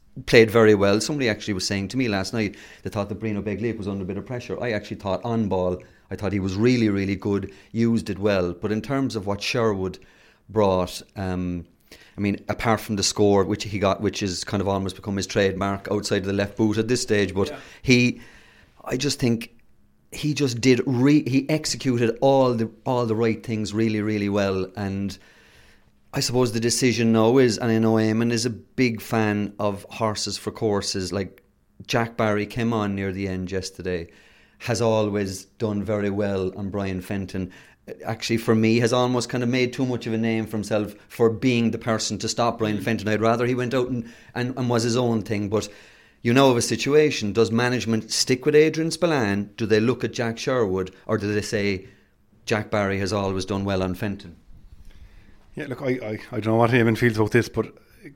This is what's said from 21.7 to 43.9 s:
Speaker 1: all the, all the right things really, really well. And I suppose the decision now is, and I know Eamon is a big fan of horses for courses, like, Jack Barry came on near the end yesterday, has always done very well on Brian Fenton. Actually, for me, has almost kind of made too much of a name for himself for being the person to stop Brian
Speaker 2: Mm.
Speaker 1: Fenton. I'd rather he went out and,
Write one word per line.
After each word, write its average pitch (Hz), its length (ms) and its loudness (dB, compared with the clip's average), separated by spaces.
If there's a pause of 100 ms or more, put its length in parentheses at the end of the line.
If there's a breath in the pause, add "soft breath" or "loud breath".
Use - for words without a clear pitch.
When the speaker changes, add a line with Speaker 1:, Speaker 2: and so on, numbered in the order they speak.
Speaker 1:
all 135 320 4
the, 113 160 -2 (160)
all 123 180 0
the 110 120 0
right 113 280 0
things 107 300 -4
really, 110 260 2
really 104 300 0
well. 98 460 0
And 98 420 -4 (960 soft breath)
I 139 60 -2
suppose 123 320 0
the 113 80 -2
decision 117 520 2
now 113 240 4
is, 123 220 4
and 120 120 -2
I 113 80 4
know 110 160 4
Eamon 110 380 2
is 113 140 -2
a 120 40 0
big 117 520 -2
fan 104 560 -2
of 101 320 -4
horses 107 480 -4
for 104 140 -8
courses, 98 600 -2
like, 95 300 -6 (440)
Jack 117 300 -2
Barry 104 300 0
came 117 260 -2
on 104 220 -2
near 98 180 -4
the 95 160 -4
end 92 220 -6
yesterday, 90 580 -6 (520 soft breath)
has 113 200 -4
always 104 640 0
done 104 380 -4
very 101 260 -2
well 98 480 -2
on 98 140 -6
Brian 95 320 -4
Fenton. 95 500 -6 (520 loud breath)
Actually, 113 340 -2
for 117 160 2
me, 110 240 4
has 123 140 2
almost 123 360 0
kind - 160 -4
of 117 60 0
made 123 220 0
too 139 120 -2
much 123 220 -4
of 113 80 -2
a 110 40 -2
name 110 280 0
for 110 100 -8
himself 107 380 -2 (140 soft breath)
for 117 200 2
being 117 420 2
the 117 80 -4
person 110 400 -2
to 113 100 -4
stop 117 300 0
Brian 107 200 0
Speaker 2:
Mm. 95 40 -6
Speaker 1:
Fenton. 104 260 -2
I'd 107 120 0
rather 113 260 2
he 123 80 0
went 123 200 -2
out 127 140 0
and, 123 220 -6 (240 loud breath)